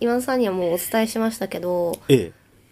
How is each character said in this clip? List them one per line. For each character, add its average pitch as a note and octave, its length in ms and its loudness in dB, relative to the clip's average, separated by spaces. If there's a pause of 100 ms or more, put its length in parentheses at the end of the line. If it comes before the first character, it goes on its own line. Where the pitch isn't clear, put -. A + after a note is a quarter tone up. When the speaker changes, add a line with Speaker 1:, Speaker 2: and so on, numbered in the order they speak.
Speaker 1:
今 A#3 160 0
田 B3+ 60 -2
さ C4 140 -2
ん B3+ 40 2
に A3+ 60 2
は F#3+ 60 0
も F3+ 180 0
う - 40 0
お F3+ 40 0
伝 A3 240 0
え A3+ 40 2
し A3+ 120 -6
ま A3+ 120 0
し A3+ 80 -8
た G3 100 -6
け F3+ 120 -8
ど、 F3 380 -2 (100)
Speaker 2:
え C#3+ 60 6
え。 F#2+ 180 2 (400)